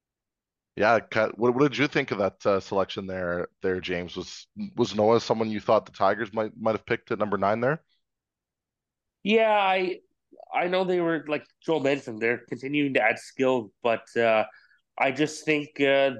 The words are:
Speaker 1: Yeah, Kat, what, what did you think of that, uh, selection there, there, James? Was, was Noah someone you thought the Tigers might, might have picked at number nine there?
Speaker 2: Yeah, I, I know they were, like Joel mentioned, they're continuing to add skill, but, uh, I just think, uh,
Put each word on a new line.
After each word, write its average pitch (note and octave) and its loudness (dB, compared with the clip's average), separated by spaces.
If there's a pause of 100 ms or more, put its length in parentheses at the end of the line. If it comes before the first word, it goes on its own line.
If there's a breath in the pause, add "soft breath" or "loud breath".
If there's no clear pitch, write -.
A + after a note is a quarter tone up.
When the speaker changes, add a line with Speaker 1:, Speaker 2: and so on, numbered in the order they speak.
(760)
Speaker 1:
Yeah, G#2+ 4
Kat, - -2
what, A#2+ 2
what C#3 2
did A2+ -8
you C#3 2
think C#3+ -2
of G#2 -4
that, F#2+ -2
uh, G2 2
selection G2 -4
there, F2+ -6 (120)
there, F#2 -2
James? F2 -6
Was, - -12 (300)
was A2+ -2
Noah A2 4
someone A2+ -2
you G#2 -4
thought G#2+ 2
the - -20
Tigers G#2 -2
might, A2 -4
might A2 -2
have - -10
picked - -6
at G#2+ -2
number G#2 -2
nine G2+ 0
there? C3+ -2 (1400)
Speaker 2:
Yeah, A3 4
I, F#3+ 0 (540)
I E3 -2
know F#3 0
they F3+ 0
were, E3 -2
like D3+ -4 (200)
Joel D#3 0
mentioned, C3 -2
they're A#2 0
continuing C#3+ -2
to B2+ 2
add A#2 2
skill, B2+ -2 (120)
but, A2+ 0 (100)
uh, A2+ 4 (520 loud breath)
I C3+ 2
just D3 -2
think, D3 -2
uh, C#3 4